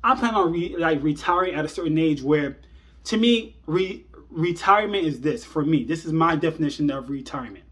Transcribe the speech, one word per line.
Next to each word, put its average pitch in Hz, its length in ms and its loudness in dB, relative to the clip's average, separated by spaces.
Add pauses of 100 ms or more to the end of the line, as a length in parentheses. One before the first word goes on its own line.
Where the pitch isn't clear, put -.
I 247 140 2
plan 233 180 0
on 175 180 2
re-, 170 240 -4
like, 160 260 0
retiring 175 520 0
at 151 100 -2
a 151 40 -4
certain 160 300 -2
age 151 240 2
where, 143 360 0 (460)
to 220 120 -2
me, 226 400 2 (100)
re-, 185 380 -2 (260)
retirement 190 760 2
is 135 160 -4
this. 147 240 -2
For - 200 -4
me, 147 200 2
this 160 200 -4
is 160 80 -6
my 165 220 4
definition 151 560 -2
of 135 200 -8
retirement. 127 600 -10